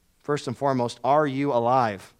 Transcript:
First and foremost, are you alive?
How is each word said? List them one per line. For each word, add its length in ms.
First 260
and 80
foremost, 480
are 220
you 260
alive? 680